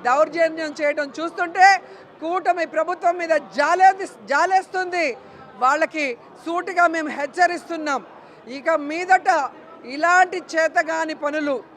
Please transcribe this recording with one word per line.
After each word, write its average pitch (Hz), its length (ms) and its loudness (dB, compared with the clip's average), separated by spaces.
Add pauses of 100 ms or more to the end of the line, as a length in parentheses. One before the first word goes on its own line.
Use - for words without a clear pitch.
దౌర్జన్యం 320 720 0
చేయడం 294 280 -2 (100)
చూస్తుంటే 349 500 2 (540)
కూటమి 349 440 -2 (100)
ప్రభుత్వం 349 460 0
మీద 330 140 -2 (220)
జాలేది-, 370 520 4 (220)
జాలేస్తుంది. 359 760 0 (580)
వాళ్ళకి 302 440 0 (380)
సూటిగా 339 400 0 (100)
మేము 311 240 -4
హెచ్చరిస్తున్నాం, 311 840 -2 (580)
ఇక 269 100 -6 (200)
మీదట 359 420 2 (680)
ఇలాంటి 359 440 2 (140)
చేతగాని 320 680 -2
పనులు, 294 320 -2 (200)